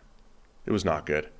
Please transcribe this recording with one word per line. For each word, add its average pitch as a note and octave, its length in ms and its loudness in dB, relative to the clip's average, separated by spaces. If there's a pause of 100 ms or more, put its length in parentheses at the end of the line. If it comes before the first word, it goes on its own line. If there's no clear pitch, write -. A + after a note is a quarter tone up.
(680)
It - 40 2
was G2+ 140 2
not D#2 220 0
good. D2+ 220 0 (100)